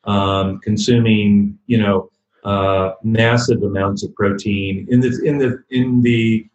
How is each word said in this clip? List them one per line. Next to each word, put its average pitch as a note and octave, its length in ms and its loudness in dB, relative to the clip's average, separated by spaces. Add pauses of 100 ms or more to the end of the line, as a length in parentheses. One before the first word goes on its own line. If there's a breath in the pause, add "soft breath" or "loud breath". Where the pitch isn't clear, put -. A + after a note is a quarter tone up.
um, G2 560 0
consuming, G#2+ 1040 2
you A#2 120 0
know, G2 320 0 (340)
uh, G2 480 0 (100)
massive A2+ 600 2
amounts G2 400 -2
of F#2 120 -10
protein G2 760 -4
in B2 100 4
the, B2 240 -2
in C#3+ 140 0
the, B2+ 320 -2
in B2+ 320 0
the A2+ 520 0